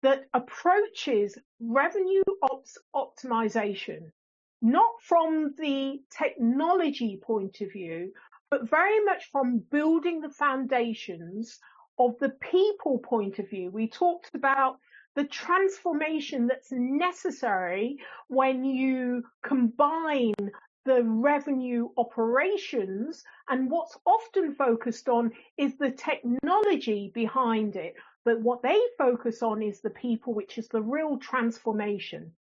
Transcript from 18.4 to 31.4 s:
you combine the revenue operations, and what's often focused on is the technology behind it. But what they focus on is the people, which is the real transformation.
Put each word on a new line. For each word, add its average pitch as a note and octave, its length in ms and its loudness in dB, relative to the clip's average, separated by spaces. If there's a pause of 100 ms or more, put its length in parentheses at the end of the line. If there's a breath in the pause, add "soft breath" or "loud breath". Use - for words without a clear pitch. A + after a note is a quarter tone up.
you B3+ 600 0 (200)
combine C#4 880 2 (520 loud breath)
the B3+ 180 4
revenue B3+ 960 0
operations, B3 1300 -2 (260 loud breath)
and C4 200 -2
what's E4 360 -4
often F#4+ 500 2
focused A#3+ 540 -2
on A#3 240 2 (240 loud breath)
is C#4 200 -2
the C4+ 140 -2
technology C4+ 1200 0
behind A3+ 640 0
it. E3+ 180 -8 (300 loud breath)
But A#3 180 2
what A#3+ 220 0
they E4 160 4 (180)
focus B3 460 0
on A3 180 0
is G#3 200 -4
the G#3+ 100 -4
people, A#3+ 420 -4
which G#3 240 -6
is A3+ 120 -10
the A3 120 -2
real C#4 380 -2
transformation. G#3 1120 -4 (140)